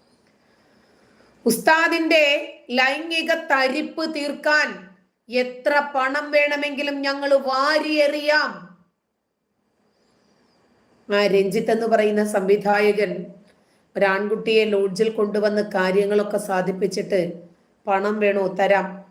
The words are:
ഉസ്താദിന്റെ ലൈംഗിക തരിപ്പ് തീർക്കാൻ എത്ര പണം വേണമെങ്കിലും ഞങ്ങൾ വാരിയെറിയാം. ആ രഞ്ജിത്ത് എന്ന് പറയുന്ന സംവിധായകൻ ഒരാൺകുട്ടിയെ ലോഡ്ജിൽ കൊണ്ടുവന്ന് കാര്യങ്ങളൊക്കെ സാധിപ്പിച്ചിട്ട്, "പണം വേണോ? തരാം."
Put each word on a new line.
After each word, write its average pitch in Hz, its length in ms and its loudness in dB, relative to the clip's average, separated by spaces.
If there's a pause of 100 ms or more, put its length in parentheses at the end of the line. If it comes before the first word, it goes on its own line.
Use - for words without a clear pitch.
(1500)
ഉസ്താദിന്റെ 320 1080 2 (160)
ലൈംഗിക 311 640 -2
തരിപ്പ് 302 800 -2
തീർക്കാൻ 285 760 -2 (400)
എത്ര 247 540 0 (120)
പണം 277 360 -2
വേണമെങ്കിലും 285 680 0
ഞങ്ങൾ 277 340 0
വാരിയെറിയാം. 294 1400 0 (2500)
ആ 208 100 4
രഞ്ജിത്ത് 196 440 2
എന്ന് 226 160 0
പറയുന്ന 214 380 2
സംവിധായകൻ 202 1040 0 (680)
ഒരാൺകുട്ടിയെ 202 680 2
ലോഡ്ജിൽ 202 440 0
കൊണ്ടുവന്ന് 208 540 0
കാര്യങ്ങളൊക്കെ 202 760 0
സാധിപ്പിച്ചിട്ട്, 185 920 -2 (540)
"പണം 208 340 0
വേണോ? 202 260 2
തരാം." 185 640 0